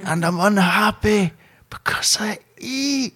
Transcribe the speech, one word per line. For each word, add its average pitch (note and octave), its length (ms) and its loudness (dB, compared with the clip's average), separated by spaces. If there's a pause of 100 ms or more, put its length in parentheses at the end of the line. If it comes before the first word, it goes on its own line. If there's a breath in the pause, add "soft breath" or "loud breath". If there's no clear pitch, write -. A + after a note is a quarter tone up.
And E3 200 -2
I'm E3+ 160 0
unhappy G3+ 920 2 (380 soft breath)
because - 500 -2
I G#3+ 180 -4 (200)
eat. C4+ 580 -2